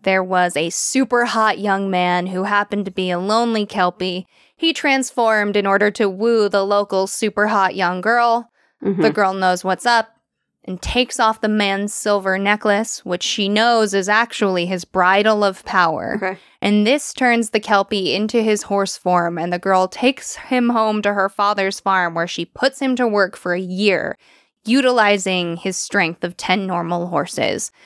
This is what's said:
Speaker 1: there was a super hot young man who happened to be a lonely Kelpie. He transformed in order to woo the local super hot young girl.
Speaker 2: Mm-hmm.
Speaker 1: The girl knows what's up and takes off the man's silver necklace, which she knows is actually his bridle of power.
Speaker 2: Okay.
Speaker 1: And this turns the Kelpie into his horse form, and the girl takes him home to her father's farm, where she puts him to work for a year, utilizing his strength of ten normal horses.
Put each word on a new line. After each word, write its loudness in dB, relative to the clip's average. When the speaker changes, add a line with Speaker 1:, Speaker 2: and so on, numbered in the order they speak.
Speaker 1:
there 2
was 0
a -2
super 0
hot 0
young 0
man 0
who -4
happened -2
to -8
be -2
a -2
lonely 0
Kelpie. -2
He 0
transformed 0
in 2
order 4
to 0
woo 2
the 2
local 0
super 0
hot 2
young -2
girl. 0
Speaker 2:
Mm-hmm. 0
Speaker 1:
The 4
girl 0
knows 0
what's -2
up 2
and -10
takes -2
off 2
the -2
man's 0
silver 0
necklace, 0
which -4
she -2
knows 2
is 0
actually 2
his -4
bridle 4
of -2
power. 0
Speaker 2:
Okay. -4
Speaker 1:
And 2
this 0
turns 0
the 0
Kelpie 0
into 0
his 0
horse -2
form, 0
and -4
the -2
girl 2
takes -4
him 0
home 0
to 0
her 0
father's -2
farm, 0
where -2
she -6
puts -4
him 0
to 0
work 0
for -4
a -2
year, -2
utilizing 2
his -6
strength -2
of -6
ten -2
normal -4
horses. -4